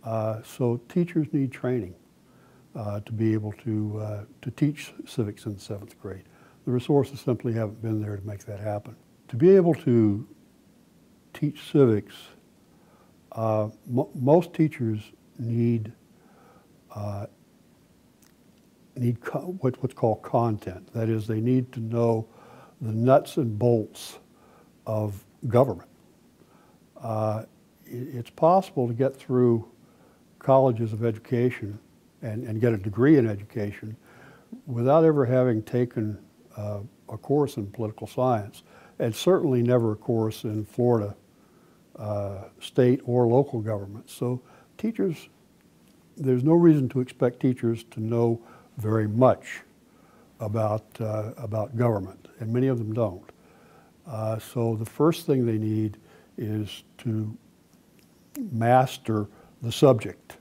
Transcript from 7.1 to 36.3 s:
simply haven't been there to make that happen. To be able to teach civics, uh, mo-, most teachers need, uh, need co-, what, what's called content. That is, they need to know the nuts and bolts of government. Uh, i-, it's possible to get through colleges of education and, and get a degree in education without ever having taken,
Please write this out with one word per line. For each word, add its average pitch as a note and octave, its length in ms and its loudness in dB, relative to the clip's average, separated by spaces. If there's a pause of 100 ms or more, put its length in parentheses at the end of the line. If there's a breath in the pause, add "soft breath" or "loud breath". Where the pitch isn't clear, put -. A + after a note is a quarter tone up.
simply B2 320 -2
haven't A2 300 -4
been A2 200 -4
there G#2 140 -8
to F#2+ 100 -12
make G2+ 200 -12
that G2+ 160 -12
happen. G#2 340 -8 (340)
To B2 80 -6
be F3+ 180 8
able E3+ 200 6
to A2+ 520 2 (1040)
teach - 380 -6
civics, A#2 440 4 (1160 soft breath)
uh, A2 380 0 (180)
mo-, B2+ 260 -2
most D#3 400 4
teachers A#2 460 0 (400)
need, A#2 520 0 (1040 soft breath)
uh, G2+ 340 -8 (1700)
need A#2+ 240 -2
co-, E3+ 400 -8
what, B2+ 200 -2
what's B2+ 120 -4
called A2+ 280 0
content. G#2+ 720 -4
That A2+ 140 -2
is, A2 200 -2
they A2 120 -2
need B2+ 320 0
to - 80 -10
know A2+ 480 0 (540 loud breath)
the A2+ 100 -4
nuts A#2+ 460 4
and A#2 200 -2
bolts A2+ 600 0 (680 soft breath)
of G#2+ 380 -4 (240)
government. A#2 420 2 (1120 soft breath)
Uh, A2 420 -4 (420)
i-, - 40 -20
it's B2 420 -10
possible E3 540 2
to A#2 80 -4
get C3+ 220 -2
through A#2+ 500 2 (720 soft breath)
colleges B2 520 2
of A2+ 140 -4
education A#2 760 -2 (420)
and, A2+ 220 -8
and A2 160 -6
get A#2+ 140 4
a G#2+ 40 -2
degree G#2+ 400 4
in A#2 120 4
education G#2 680 -8 (720 loud breath)
without C3+ 380 4
ever D3 200 4
having B2 380 2
taken, A#2+ 560 -4 (380)